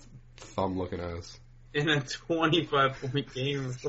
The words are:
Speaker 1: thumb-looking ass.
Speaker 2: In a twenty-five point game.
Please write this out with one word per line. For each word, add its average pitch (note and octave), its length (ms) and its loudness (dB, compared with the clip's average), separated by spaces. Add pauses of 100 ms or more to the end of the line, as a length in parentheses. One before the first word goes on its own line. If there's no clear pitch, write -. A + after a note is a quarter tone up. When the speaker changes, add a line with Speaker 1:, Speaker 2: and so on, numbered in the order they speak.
(380)
Speaker 1:
thumb-looking F#2 600 -2
ass. E2+ 400 -8 (360)
Speaker 2:
In D3 160 2
a C#3+ 100 4
twenty-five D3+ 1000 2
point C#3 320 -4
game. C3 400 -4 (140)